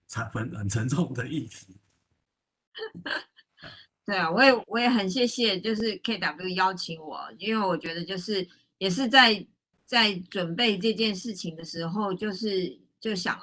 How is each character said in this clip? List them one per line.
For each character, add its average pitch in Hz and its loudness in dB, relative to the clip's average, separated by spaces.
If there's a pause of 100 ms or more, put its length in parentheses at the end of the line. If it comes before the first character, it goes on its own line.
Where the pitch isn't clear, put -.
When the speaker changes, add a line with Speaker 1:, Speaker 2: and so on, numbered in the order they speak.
Speaker 1:
沉-， 113 -4
很， 117 -4
很 104 -4
沉 110 0
重 139 0
的 123 -6
议 147 -4
题。 - -18 (960)
Speaker 2:
<laughs> - -8 (800)
对 202 0
啊， 165 0
我 202 4
也， 254 8
我 220 -2
也 240 2
很 214 2
谢 240 2
谢， 220 0
就 220 -2
是 214 -2
K 226 -4
W 175 -4
邀 185 4
请 170 -8
我， 151 -12
因 214 -2
为 220 2
我 175 2
觉 165 -6
得 170 -6
就 185 -6
是， 185 -2 (320)
也 190 0
是 233 0
在， 226 8 (400)
在 220 2 (160)
准 170 -2
备 214 2
这 220 2
件 214 0
事 220 -6
情 175 -6
的 165 -14
时 165 -6
候， 196 -2
就 196 -4
是， 190 -2 (240)
就 220 -2
想 180 -4